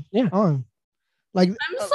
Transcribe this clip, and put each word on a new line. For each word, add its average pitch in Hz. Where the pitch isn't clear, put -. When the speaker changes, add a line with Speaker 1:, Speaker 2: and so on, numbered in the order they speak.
Speaker 1:
Yeah. 220
Speaker 2:
on. 160
Like, 185
Speaker 3:
I'm 320
Speaker 2:
uh, -
Speaker 3:
so 571